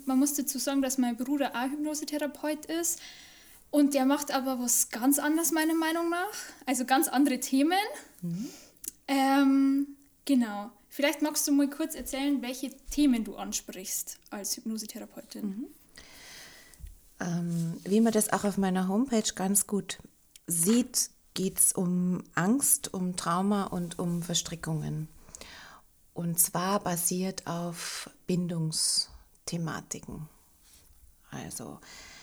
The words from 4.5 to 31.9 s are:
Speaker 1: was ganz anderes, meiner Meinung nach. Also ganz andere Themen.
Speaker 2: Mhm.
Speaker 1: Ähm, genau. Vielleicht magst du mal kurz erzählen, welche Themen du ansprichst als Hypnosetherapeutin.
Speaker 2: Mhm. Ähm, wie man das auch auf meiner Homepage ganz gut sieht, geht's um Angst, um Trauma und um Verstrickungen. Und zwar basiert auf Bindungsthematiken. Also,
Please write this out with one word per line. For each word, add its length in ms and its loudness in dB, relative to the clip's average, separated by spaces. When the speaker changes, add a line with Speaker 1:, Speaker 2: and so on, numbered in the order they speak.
Speaker 1:
was 300 2
ganz 320 2
anderes, 320 2
meiner 220 4
Meinung 360 2
nach. 220 0
Also 180 0
ganz 220 4
andere 320 4
Themen. 400 2
Speaker 2:
Mhm. 260 -4
Speaker 1:
Ähm, 800 4
genau. 460 2
Vielleicht 340 0
magst 240 0
du 60 2
mal 180 4
kurz 240 -4
erzählen, 480 -2
welche 280 -6
Themen 320 4
du 140 -8
ansprichst 840 -8
als 260 -6
Hypnosetherapeutin. 920 -8
Speaker 2:
Mhm. 200 -6
Ähm, 640 -2
wie 160 4
man 120 6
das 200 2
auch 120 0
auf 140 -2
meiner 300 2
Homepage 460 0
ganz 320 0
gut 320 -4
sieht, 640 2
geht's 380 0
um 520 0
Angst, 580 2
um 240 -4
Trauma 480 0
und 340 -6
um 240 -2
Verstrickungen. 840 -4
Und 240 -2
zwar 420 2
basiert 680 -2
auf 640 -6
Bindungsthematiken. 2000 -4
Also, 500 -12